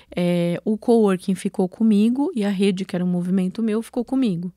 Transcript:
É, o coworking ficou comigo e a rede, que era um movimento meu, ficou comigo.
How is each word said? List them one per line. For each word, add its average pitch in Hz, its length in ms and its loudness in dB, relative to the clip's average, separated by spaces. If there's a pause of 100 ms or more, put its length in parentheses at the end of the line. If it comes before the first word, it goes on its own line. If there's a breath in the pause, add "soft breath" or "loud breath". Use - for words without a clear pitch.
(160 loud breath)
É, 175 480 0
o 214 140 -2
coworking 202 560 2
ficou 185 340 -2
comigo 226 680 2
e 214 80 -2
a 202 60 0
rede, 196 360 0
que - 100 -6
era 180 80 -2
um 180 60 0
movimento 180 540 -2
meu, 220 180 -2
ficou 233 240 -6
comigo. 185 520 -2